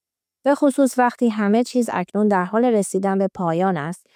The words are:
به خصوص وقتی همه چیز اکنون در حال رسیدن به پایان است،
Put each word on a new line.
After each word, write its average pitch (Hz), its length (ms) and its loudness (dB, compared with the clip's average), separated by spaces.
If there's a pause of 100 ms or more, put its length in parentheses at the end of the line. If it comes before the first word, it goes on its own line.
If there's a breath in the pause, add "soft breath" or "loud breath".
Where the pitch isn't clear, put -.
(440)
به 277 100 2
خصوص 277 440 2
وقتی 240 300 0
همه 214 360 0
چیز 233 280 -2
اکنون 202 360 -2
در 190 160 2
حال 220 200 0
رسیدن 196 540 0
به 196 160 0
پایان 180 420 -2
است، 156 400 -8